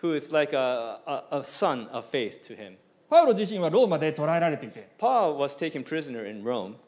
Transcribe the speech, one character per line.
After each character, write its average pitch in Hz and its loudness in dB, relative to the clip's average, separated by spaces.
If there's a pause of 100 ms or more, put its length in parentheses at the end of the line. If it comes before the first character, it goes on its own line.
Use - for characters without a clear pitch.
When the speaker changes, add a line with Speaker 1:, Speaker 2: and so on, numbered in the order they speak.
Speaker 1:
who 165 0
is 143 -8
like 151 2
a, 123 0
a, 143 -4 (140)
a 135 -4
son 131 -2
of 117 -6
faith 113 -4
to 113 -16
him. 98 -16 (340)
Speaker 2:
パ 330 8
ウ 320 6
ロ 240 6
自 202 -2
身 196 -4
は 170 2
ロ 226 6
ー - 4
マ 165 2
で 151 0
捕 151 -2
ら 165 2
え 170 4
ら 170 4
れ 143 -2
て 120 -10
い 110 -10
て、 107 -18
Speaker 1:
Paul 214 2
was 139 -2
taken 156 -4
prisoner 131 -6
in 104 -10
Rome. 107 -4 (120)